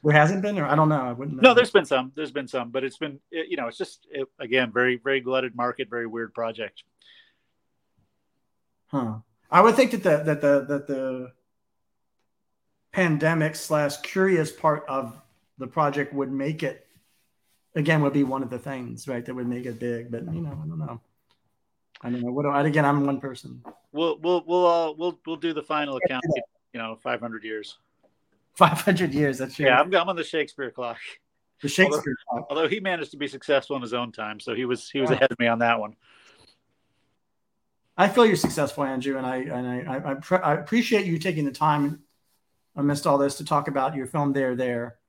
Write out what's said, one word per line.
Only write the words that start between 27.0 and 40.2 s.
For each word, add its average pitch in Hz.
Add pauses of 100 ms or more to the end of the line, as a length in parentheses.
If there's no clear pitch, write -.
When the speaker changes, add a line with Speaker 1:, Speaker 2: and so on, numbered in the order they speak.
Speaker 2:
five 120
hundred 113
years. 110 (760)
Speaker 1:
Five 165
hundred 175
years, 139
that's 135
Speaker 2:
Yeah, 143
Speaker 1:
right. 127
Speaker 2:
I'm, 180
I'm 180
on 185
the 160
Shakespeare 143
clock. 120 (680)
Speaker 1:
The 143
Shakespeare 147 (140)
Speaker 2:
Although, -
Speaker 1:
clock. 139
Speaker 2:
although 156
he 208
managed 175
to 143
be 143
successful 139
in 123
his 117
own 120
time, 107
so 117
he 123
was, 123
he 139
was 135
Speaker 1:
Yeah. 147
Speaker 2:
ahead 131
of 117
me 120
on 117
that 117
one. 107 (2000)
Speaker 1:
I 196
feel 240
you're 196
successful, 147
Andrew, 135
and 127
I, 131
and 127
I, 127
I, 139
I, 135
pre-, 180